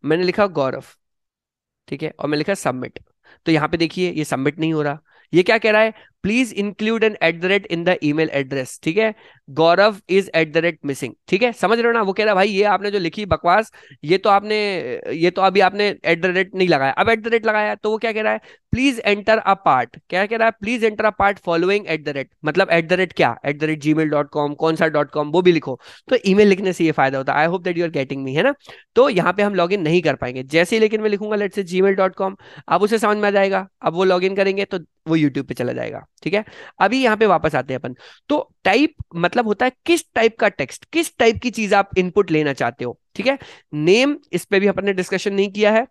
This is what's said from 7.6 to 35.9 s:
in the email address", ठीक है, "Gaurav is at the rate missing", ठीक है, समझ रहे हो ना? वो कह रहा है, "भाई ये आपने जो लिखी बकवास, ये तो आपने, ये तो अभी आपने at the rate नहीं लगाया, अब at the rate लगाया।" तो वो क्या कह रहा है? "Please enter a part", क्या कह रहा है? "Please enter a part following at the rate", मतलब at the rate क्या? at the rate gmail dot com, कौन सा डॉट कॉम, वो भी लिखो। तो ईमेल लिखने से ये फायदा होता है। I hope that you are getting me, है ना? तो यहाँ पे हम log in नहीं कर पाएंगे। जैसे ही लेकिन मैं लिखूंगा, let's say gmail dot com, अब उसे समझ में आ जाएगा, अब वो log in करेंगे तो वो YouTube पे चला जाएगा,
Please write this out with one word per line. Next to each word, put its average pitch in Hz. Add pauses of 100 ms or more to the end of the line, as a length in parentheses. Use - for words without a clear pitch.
in 170
the 180
email 151
address", 135 (120)
ठीक 165
है, 220 (360)
"Gaurav 175 (120)
is 190
at 160
the 156
rate 165
missing", 135 (160)
ठीक 202
है, 240
समझ 220
रहे 233
हो 233
ना? 233
वो 196
कह 214
रहा 214
है, 202
"भाई 190
ये 196
आपने 202
जो 202
लिखी 185
बकवास, 175 (320)
ये 160
तो 196
आपने, 202 (500)
ये 165
तो 190
अभी 190
आपने 202 (160)
at 170
the 180
rate 185
नहीं 185
लगाया, 135
अब 202
at 226
the 220
rate 220
लगाया।" 214
तो 220
वो 220
क्या 226
कह 214
रहा 214
है? 220 (340)
"Please 247
enter 208 (100)
a 196 (120)
part", 127 (100)
क्या 185
कह 220
रहा 226
है? 226 (120)
"Please 226
enter 214
a -
part 196
following 180
at 156
the 147
rate", 135 (120)
मतलब 156
at 170
the 170
rate 185
क्या? 131
at 143
the 151
rate 156
gmail 151
dot 147 (100)
com, 147
कौन 160
सा 160
डॉट 151
कॉम, 151
वो 175
भी 180
लिखो। 143 (280)
तो 254
ईमेल 202
लिखने 185
से 170
ये 156
फायदा 135
होता 135
है। 151
I 170
hope 180
that 180
you 170
are 160
getting 135
me, 131
है 160
ना? 277 (420)
तो 233
यहाँ 180
पे 202
हम 202
log 175
in 208
नहीं 170
कर 151
पाएंगे। 127
जैसे 165
ही 220
लेकिन 220
मैं 214
लिखूंगा, 214
let's 202
say 175
gmail 190
dot 190
com, 190 (320)
अब 180
उसे 208
समझ 208
में 208
आ 202
जाएगा, 196 (140)
अब 160
वो 180
log 185
in 196
करेंगे 196
तो 190 (280)
वो 160
YouTube 143
पे 131
चला 123
जाएगा, 120 (240)